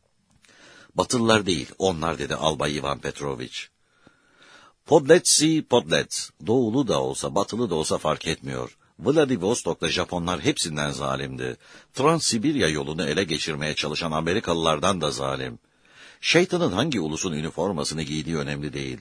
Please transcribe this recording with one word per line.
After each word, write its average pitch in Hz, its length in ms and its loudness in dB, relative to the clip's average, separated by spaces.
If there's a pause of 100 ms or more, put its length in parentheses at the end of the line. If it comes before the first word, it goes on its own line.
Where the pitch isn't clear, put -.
(960)
"Batılılar 110 520 4
değil, 80 320 -2
onlar," 82 400 0
dedi 71 160 -4
Albay 73 420 0
Ivan 69 220 -4
Petrovich. 69 600 -8 (1300)
"Podletsi, 156 840 6
Podlets. 80 600 0 (160)
Doğulu 120 420 2
da 71 140 2
olsa, 67 320 -4
batılı 104 360 0
da 85 40 -2
olsa 78 240 0
fark 76 280 -2
etmiyor. 65 500 -6 (220)
Vladivostok'ta 113 880 0
Japonlar 85 520 -2
hepsinden 76 500 -2
zalimdi. 65 640 -6 (380)
Transsibirya 135 720 2
yolunu 76 400 -2
ele 82 160 2
geçirmeye 76 500 -4
çalışan 78 380 -4
Amerikalılardan 82 880 0
da 76 100 0
zalim. 65 480 -6 (600)
Şeytanın 175 520 2
hangi 120 280 0
ulusun 78 320 -4
üniformasını 78 720 -4
giydiği 76 340 -4
önemli 71 360 -4
değil. 67 280 -8